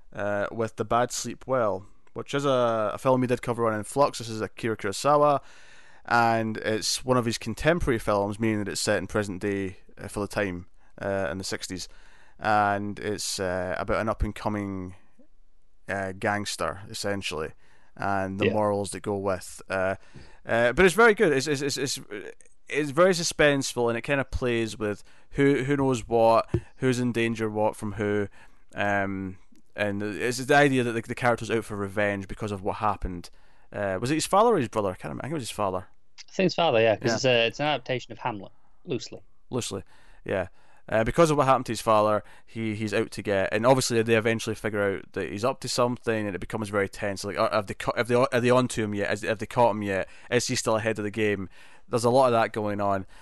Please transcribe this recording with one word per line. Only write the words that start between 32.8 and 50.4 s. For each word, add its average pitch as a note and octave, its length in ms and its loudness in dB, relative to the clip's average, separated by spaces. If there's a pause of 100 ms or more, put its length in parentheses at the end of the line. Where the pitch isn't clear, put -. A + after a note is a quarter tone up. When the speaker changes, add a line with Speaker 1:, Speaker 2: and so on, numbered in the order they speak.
Speaker 1:
Uh, G2 260 -2
was A#2+ 120 -2
it D#3+ 40 2
his D3+ 100 -2
father A3 260 6
or G3+ 60 4
his A#2+ 120 0
brother? G2+ 200 0
I F2+ 40 -4
can't - 120 -12
remember. D3+ 180 -8
I A#2+ 40 -8
think C#3+ 40 -6
it E3+ 40 -4
was C3 80 -6
his - 80 -8
father. F#2+ 360 -2 (400)
Speaker 2:
I - 40 -20
think F#3+ 160 0
his - 80 0
father, D3 260 4
yeah, A2 160 6
'cause A#2 140 0
Speaker 1:
Yeah. A2 40 2
Speaker 2:
it's B2+ 100 -2
a, A#2 220 4
it's A2+ 120 -4
an D3 80 0
adaptation C3 440 -4
of G#2 80 -14
Hamlet, G#2 320 -6 (340)
loosely. - 360 -8 (280)
Speaker 1:
Loosely, G2+ 340 -6 (420)
yeah. F#2+ 220 -2 (420)
Uh, A2 140 2
because D#3 260 4
of D3 80 2
what C#3+ 80 4
happened C3 200 4
to A#2 80 -6
his - 80 -8
father, G#2+ 420 4 (220)
he, A2+ 280 -6
he's G#2 200 -4
out G#2+ 180 0
to G#2 100 -10
get, F#2+ 300 0
and A2 140 0
obviously B2+ 360 4
they A2+ 140 4
eventually A2+ 400 0
figure G#2 260 -2 (140)
out - 180 -12
that F2+ 160 -4
he's G2+ 160 -6
up C3 140 0
to C3 80 -10
something, A#2+ 580 0
and G2+ 100 -4
it F2+ 40 -4
becomes A2 300 -6
very G2 200 0
tense. G2+ 360 -6
Like, F#2 120 -6
are, A2+ 140 2
have G2+ 160 0
they - 60 -6
ca-, - 240 -6
have A2+ 100 0
they, A#2+ 80 2
are B2 240 4
they A#2+ 100 2
onto B2 340 2
him G#2 120 -2
yet? G2+ 160 -2
Is, G2+ 120 -4
have G2 160 -2
they A2 60 -6
caught A#2+ 260 4
him G#2+ 120 -4
yet? F#2+ 240 -2 (240)
Is A#2+ 160 2